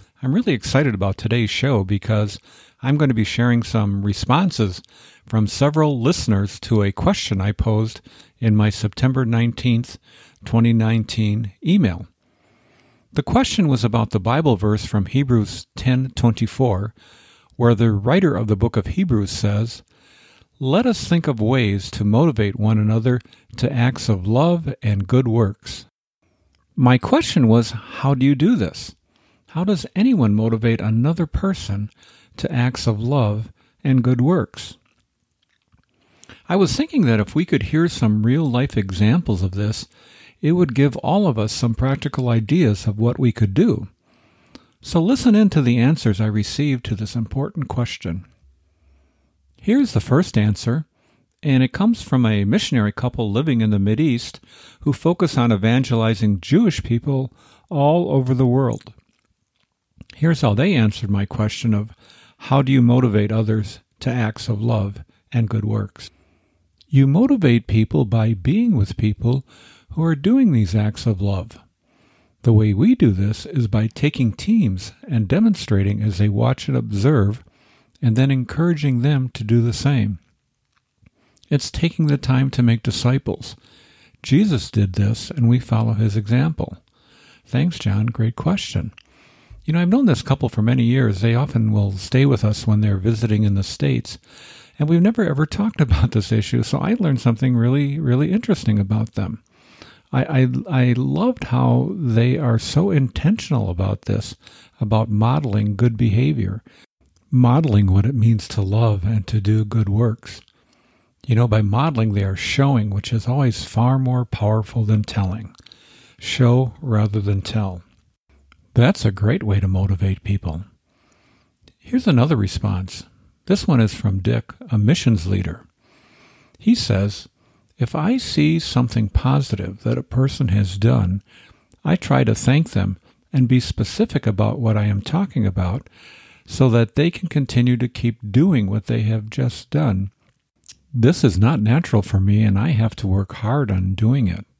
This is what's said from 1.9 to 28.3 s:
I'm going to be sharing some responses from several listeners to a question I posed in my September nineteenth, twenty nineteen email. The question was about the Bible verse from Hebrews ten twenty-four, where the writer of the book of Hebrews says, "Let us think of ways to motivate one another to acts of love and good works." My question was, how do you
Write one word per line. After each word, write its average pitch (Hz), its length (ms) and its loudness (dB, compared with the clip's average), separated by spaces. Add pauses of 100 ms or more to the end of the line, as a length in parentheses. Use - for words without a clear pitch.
I'm 135 160 0
going 147 100 2
to 127 80 0
be 110 80 0
sharing 120 400 0
some 101 380 -2
responses 107 800 0 (440)
from 107 220 0
several 147 540 0
listeners 110 580 0
to 107 240 0
a 101 80 0
question - 480 -2
I 98 140 -2
posed 110 480 -2 (380)
in 107 180 2
my 107 120 4
September 127 540 -2
nineteenth, 117 760 -2 (460)
twenty 117 300 2
nineteen 110 800 -2 (120)
email. 127 420 0 (1040)
The 151 100 -2
question 214 460 0
was 123 160 2
about 113 240 0
the 110 100 -2
Bible 120 380 2
verse 104 260 0
from 101 220 -2
Hebrews 123 600 0 (120)
ten 127 400 0
twenty-four, 113 760 0 (640)
where 117 180 4
the 113 200 2
writer 131 420 2
of 107 120 -2
the 104 100 0
book 113 180 -2
of 104 120 -2
Hebrews 120 440 -2
says, 107 500 -4 (760)
"Let 147 260 0
us 240 220 -2
think 170 200 0
of 127 120 -2
ways 107 520 0
to - 120 -6
motivate 110 560 2
one 110 200 2
another 113 420 0 (340)
to - 160 -2
acts 123 380 -2
of 95 180 0
love 151 560 0
and 98 240 -2
good 127 220 2
works." 110 560 -2 (880)
My 123 220 4
question 185 500 2
was, 113 220 4
how - 460 -4
do 127 100 0
you 143 80 4